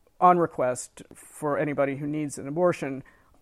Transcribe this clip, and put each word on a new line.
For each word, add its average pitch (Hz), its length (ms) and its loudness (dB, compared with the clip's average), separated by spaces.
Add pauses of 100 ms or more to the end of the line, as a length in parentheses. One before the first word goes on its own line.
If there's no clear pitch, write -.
(200)
on 180 200 6
request 127 640 -2 (100)
for - 460 -6
anybody 139 380 0
who 147 100 -6
needs 151 320 -6
an 135 80 -10
abortion, 156 560 0 (380)